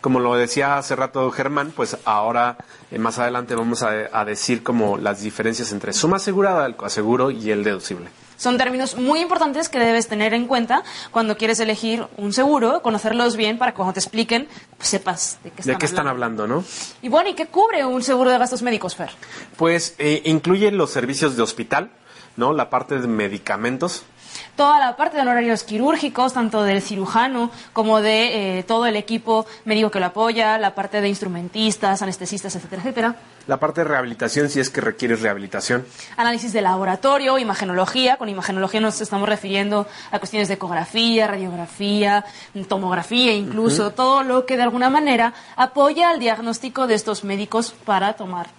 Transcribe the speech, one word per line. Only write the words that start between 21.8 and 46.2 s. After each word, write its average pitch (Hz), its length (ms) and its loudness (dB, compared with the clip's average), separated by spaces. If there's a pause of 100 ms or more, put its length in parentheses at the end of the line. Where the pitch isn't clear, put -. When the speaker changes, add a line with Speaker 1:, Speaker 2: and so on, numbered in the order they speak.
Speaker 1:
¿no? 123 160 2
La 143 200 0
parte 131 260 -2
de 123 80 -2
medicamentos, 110 1000 -2 (500)
Speaker 2:
Toda 294 240 6
la 247 160 2
parte 311 200 0
de 285 80 2
honorarios 233 400 2
quirúrgicos, 262 680 0
tanto 226 300 0
del 196 180 2
cirujano 233 680 -2 (220)
como 220 280 4
de, 214 580 2
eh, 180 40 -6
todo 226 220 2
el 220 100 2
equipo 220 500 0 (200)
médico 214 260 2
que 202 80 -2
lo 180 80 0
apoya, 220 500 2
la 202 180 0
parte 196 260 -2
de 202 80 0
instrumentistas, 196 920 -2
anestesistas, 190 540 -6
etcétera, 185 260 -10
etcétera. 233 340 -2 (320)
Speaker 1:
La 135 120 0
parte 151 220 0
de 160 40 2
rehabilitación, 131 640 0
si 135 100 0
es 131 100 0
que 131 120 -2
requieres 113 400 0
rehabilitación. 104 640 -2 (300)
Speaker 2:
Análisis 233 380 0
de 220 80 2
laboratorio, 262 800 2
imagenología. 214 800 0
Con 220 120 -8
imagenología 190 520 -2
nos 220 200 0
estamos 202 260 -2
refiriendo 202 600 0 (240)
a 202 80 -2
cuestiones 208 280 -2
de 196 80 -2
ecografía, 214 720 0
radiografía, 202 960 0 (440)
tomografía 196 680 0
incluso, 208 540 2
Speaker 1:
Ujú. 208 80 -6
Speaker 2:
todo 269 280 4
lo 254 220 2
que 262 120 0
de 240 60 2
alguna 247 260 2
manera 262 440 4 (220)
apoya 285 560 4
al 311 80 0
diagnóstico 233 680 -2